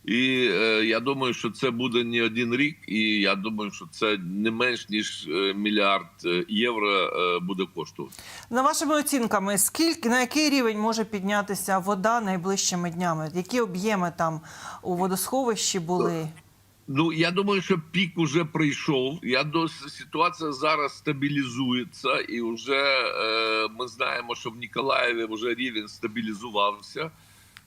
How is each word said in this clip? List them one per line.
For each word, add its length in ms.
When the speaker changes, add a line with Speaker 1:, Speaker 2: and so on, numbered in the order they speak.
Speaker 1:
І, 460
е, 340
я 140
думаю, 340
що 160
це 220
буде 320
не 200
один 320
рік, 220
і 320
я 160
думаю, 360
що 200
це 260
не 340
менш, 380
ніж, 380
е, 260
мільярд, 540
е, 220
євро, 440
е, 480
буде 260
коштувати. 400
Speaker 2:
За 120
вашими 340
оцінками, 600
скільки, 520
на 100
який 300
рівень 300
може 260
піднятися 720
вода 420
найближчими 720
днями? 440
Які 260
об'єми 560
там 240
у 140
водосховищі 840
були? 480
Speaker 1:
Ну, 240
я 180
думаю, 300
що 180
пік 260
уже 280
прийшов. 800
Я 200
до-, 240
с-, 220
ситуація 640
зараз 460
стабілізується, 1200
і 220
вже, 420
е, 840
ми 80
знаємо, 480
що 140
в 80
Ніколаєві 720
вже 240
рівень 340
стабілізувався. 1200